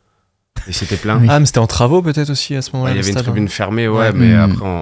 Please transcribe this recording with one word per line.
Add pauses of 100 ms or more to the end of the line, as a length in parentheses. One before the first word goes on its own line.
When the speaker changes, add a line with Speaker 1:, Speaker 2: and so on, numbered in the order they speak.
(680)
Speaker 1:
Et
c'était
plein.
Speaker 2:
Oui.
Speaker 3:
Ah,
mais
c'était
en
travaux
peut-être
aussi
à
ce
moment-là,
Speaker 1:
Bah,
il
y
Speaker 3:
le
Speaker 1:
avait
une
Speaker 3:
stade,
Speaker 1:
tribune
Speaker 3:
hein.
Speaker 1:
fermée,
ouais,
Speaker 3:
Ouais.
Speaker 1:
mais
Speaker 2:
Hmm.
Speaker 1:
après,
en,